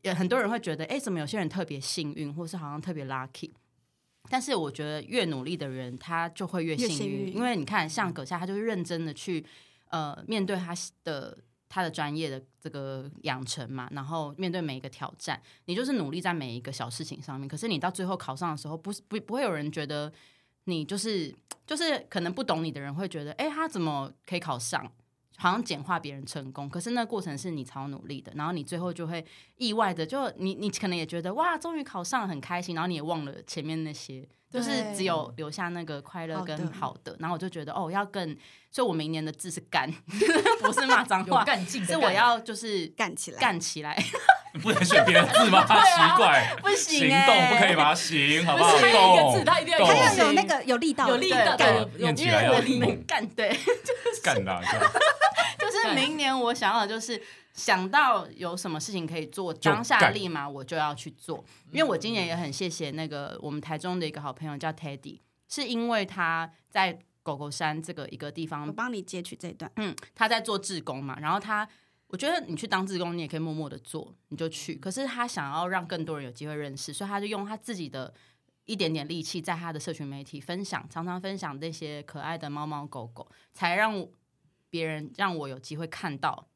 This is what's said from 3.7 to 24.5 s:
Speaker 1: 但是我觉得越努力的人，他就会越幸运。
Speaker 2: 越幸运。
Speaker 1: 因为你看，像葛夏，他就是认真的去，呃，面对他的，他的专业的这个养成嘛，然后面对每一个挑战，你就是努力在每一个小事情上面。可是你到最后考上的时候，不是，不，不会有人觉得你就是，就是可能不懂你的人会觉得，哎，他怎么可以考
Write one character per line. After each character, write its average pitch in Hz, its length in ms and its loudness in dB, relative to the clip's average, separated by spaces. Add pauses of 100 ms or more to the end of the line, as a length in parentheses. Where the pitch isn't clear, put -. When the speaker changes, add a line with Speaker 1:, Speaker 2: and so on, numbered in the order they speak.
Speaker 1:
但 262 120 -2
是 262 140 -2
我 156 160 -2
觉 151 140 -8
得 151 180 -6
越 226 240 -2
努 135 180 -4
力 165 120 -4
的 143 120 -6
人， 127 300 -8
他 165 320 -4
就 175 160 -8
会 175 180 -4
越 160 120 -2
幸 247 100 0
运。 202 40 0
Speaker 2:
越 156 60 -2
幸 196 120 -4
运。 180 280 -4
Speaker 1:
因 220 60 -2
为 247 140 0
你 156 80 -2
看， 175 240 -2
像 180 240 -2
葛 143 120 -8
夏， 175 140 -6
他 180 80 -6
就 196 80 -6
是 208 80 -4
认 208 220 -4
真 165 220 -4
的 151 80 -8
去， 160 300 -6 (440)
呃， 151 380 -6
面 208 180 -2
对 190 120 -2
他 175 180 -4 (300)
的， 147 340 -8 (320)
他 185 120 -2
的 160 80 0
专 147 240 -4
业 156 140 -4
的 135 140 -8 (180)
这 - 80 -14
个 135 420 -10 (120)
养 131 240 -4
成 120 240 -8
嘛， 131 220 -8
然 139 120 -8
后 147 320 -6
面 180 160 -4
对 180 80 -4
每 143 160 -4
一 131 40 -10
个 135 100 -12
挑 - 280 -12
战， - 220 -8 (240)
你 175 100 -4
就 233 100 -2
是 269 100 -2
努 160 160 -2
力 170 100 -6
在 175 140 -2
每 131 200 -6
一 120 60 -8
个 131 100 -12
小 120 200 -8
事 135 120 -10
情 156 200 -12
上 135 180 -10
面。 139 80 -10
可 156 80 -10
是 220 100 -8
你 196 120 -2
到 180 120 -2
最 185 140 -6
后 185 100 -4
考 135 220 -8
上 170 140 -4
的 151 80 -6
时 - 100 -12
候， 156 80 -8
不 190 160 -10
是， - 160 -10
不， 220 120 -6
不 214 120 -12
会 262 100 -2
有 226 80 0
人 151 220 -4
觉 151 140 -6
得 147 260 -6 (520)
你 165 200 -4
就 190 140 -6
是， 196 360 -4 (320)
就 302 80 -6
是 311 240 0 (120)
可 185 100 -4
能 175 100 -2
不 220 140 -6
懂 165 180 -2
你 160 80 -4
的 139 80 -10
人 139 160 -8
会 185 140 -4
觉 151 160 -8
得， 147 80 -10
哎， 294 160 -4
他 311 180 -4
怎 311 140 -6
么 143 320 -4 (140)
可 180 100 -6
以 170 40 -2
考 147 180 -6